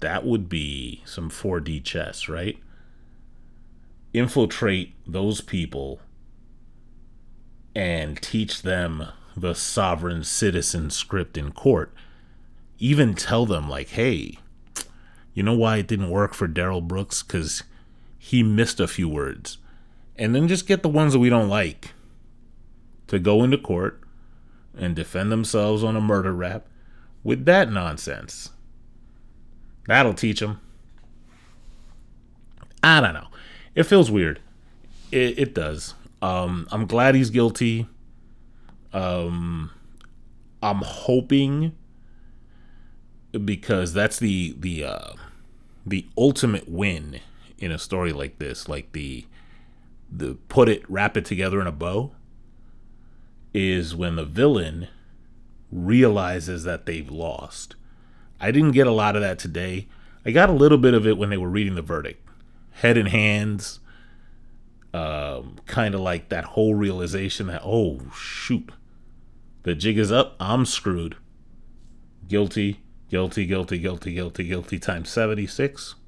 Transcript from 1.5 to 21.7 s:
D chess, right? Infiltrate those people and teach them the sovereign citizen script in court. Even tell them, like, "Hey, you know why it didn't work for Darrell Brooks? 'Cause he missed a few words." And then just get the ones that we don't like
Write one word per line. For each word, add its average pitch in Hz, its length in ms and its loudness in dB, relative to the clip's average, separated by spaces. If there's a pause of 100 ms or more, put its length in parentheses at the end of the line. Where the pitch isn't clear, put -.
D 76 220 -6
chess, - 480 -8
right? 85 300 -8 (1500)
Infiltrate 113 800 0 (120)
those 98 340 -2
people 69 600 -6 (1700)
and 82 480 -4
teach - 400 -4
them 85 460 -2 (280)
the 87 180 -2
sovereign 85 680 -2
citizen 87 640 -2
script - 480 -4
in 71 160 -6
court. 107 400 0 (880)
Even 127 360 4
tell 113 300 0
them, 80 240 -2
like, 69 220 -8
"Hey, 113 480 -2 (960)
you 98 80 -2
know 113 140 2
why 113 200 2
it 98 120 -2
didn't 101 200 -2
work 98 240 0
for 98 140 -4
Darrell 90 340 -2
Brooks? 92 420 -6
'Cause - 420 -6 (540)
he 123 240 2
missed 110 380 2
a 85 80 2
few 87 200 -2
words." 71 500 -6 (580)
And 113 180 0
then 156 140 4
just 185 180 0
get 190 160 2
the 165 60 2
ones 151 240 4
that 131 60 6
we 123 100 6
don't 113 220 4
like 98 420 -2 (1160)